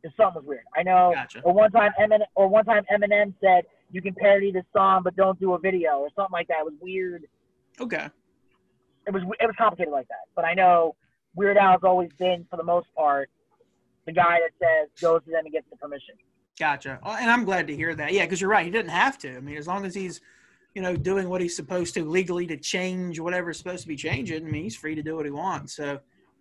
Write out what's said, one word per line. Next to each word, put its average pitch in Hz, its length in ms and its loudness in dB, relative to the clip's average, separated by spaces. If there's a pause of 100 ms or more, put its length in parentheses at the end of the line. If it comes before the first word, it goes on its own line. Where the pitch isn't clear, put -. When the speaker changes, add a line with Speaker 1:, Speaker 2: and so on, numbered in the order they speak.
Speaker 1:
Just 160 140 -14
something 185 240 2
was 135 60 -20
weird. 135 160 -10 (120)
I 165 60 0
know 180 320 4
Speaker 2:
Gotcha. 127 280 -8
Speaker 1:
or 175 120 2
one 214 180 6
time 208 280 4
Eminem, 214 340 4
or 196 140 4
one 208 180 4
time 208 260 2
Eminem 202 480 2
said, 180 280 4 (240)
"You 180 100 -8
can 190 140 -8
parody 202 360 4
this 185 220 -4
song, 190 300 4
but 180 120 -2
don't 190 240 2
do 185 140 2
a 175 60 -2
video," 165 400 0
or 147 160 -4
something 196 180 -4
like 170 140 -4
that. 160 140 -2
It 151 40 -4
was 156 160 -8
weird. 180 460 -8 (520)
Speaker 2:
Okay. 185 300 -6 (960)
Speaker 1:
It 202 80 -4
was, 190 80 -2 (180)
it 233 60 2
was 220 100 -2
complicated 190 380 0
like 131 140 -4
that. - 180 -14 (100)
But 165 100 -2
I 170 100 -2
know 175 400 6 (400)
Weird 202 220 2
Al 190 160 6
has 180 100 2
always 180 340 2
been, 180 320 -2
for 175 80 -10
the 160 60 -6
most 170 320 0
part, 139 340 0 (800)
the 165 40 -10
guy 170 280 4
that 165 200 0
says, 160 300 2 (100)
goes 165 260 2
to 160 60 -20
them 160 140 -2
and 151 80 -14
gets 156 160 -6
the 123 80 -20
permission. 143 380 -16 (440)
Speaker 2:
Gotcha. 143 440 -4
Well, 208 100 -8
and 226 160 -2
I'm 240 160 4
glad 180 220 -2
to 147 80 -8
hear 165 180 -4
that. 151 200 -4
Yeah, 190 120 2
'cause 175 160 -4
you're 196 80 -2
right. 196 160 4
He 175 60 -8
didn't 196 200 -4
have 226 280 0
to. 127 180 -14
I - 40 -14
mean, 147 160 -12
as 151 100 -12
long 196 180 -6
as 180 80 -10
he's, 190 280 -10 (520)
you 196 80 -10
know, 180 140 -2
doing 185 340 -2
what 180 100 -4
he's 175 160 -4
supposed 175 400 -6
to 170 100 -2
legally 175 420 -2
to 156 100 -8
change 180 640 -6
whatever's 170 400 -6
supposed 180 240 -10
to - 40 -16
be 151 80 -8
changing, 165 520 -6
I - 20 -12
mean, 151 140 -6
he's 220 120 -10
free 156 200 -10
to 151 80 -8
do 156 120 -6
what 156 100 -6
he 143 60 -8
wants. 156 440 -8
So 143 240 -8 (420)